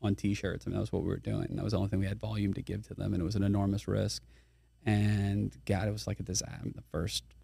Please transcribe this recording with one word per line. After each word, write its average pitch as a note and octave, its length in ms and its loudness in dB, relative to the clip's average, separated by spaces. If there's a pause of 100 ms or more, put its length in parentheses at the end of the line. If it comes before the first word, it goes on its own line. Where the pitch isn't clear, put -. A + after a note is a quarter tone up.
on G2+ 140 4
t-shirts. G2 520 -2
I F#2+ 40 -4
mean, F#2+ 60 -2
that G2 40 0
was G2+ 120 -2
what - 100 0
we F2+ 60 0
were F#2 80 0
doing. G#2 320 -2
And F#2 100 -4
that F#2+ 60 -2
was G#2+ 80 0
the G2 60 2
only G2 100 0
thing G2 120 2
we G2 60 2
had G#2 140 -4
volume G#2 340 0
to - 80 -6
give G2+ 260 -6
to G2+ 60 -10
them. G2 180 -2
And F#2 100 0
it - 20 0
was G#2 120 0
an G2 80 4
enormous G2+ 420 2
risk. G2+ 360 0 (600)
And G#2 800 4
God, G2 240 2
it G#2 40 0
was G#2 140 -6
like G2+ 140 -2
a - 40 -4
disaster. - 500 -4
The - 160 -14
first E2 340 -2 (180)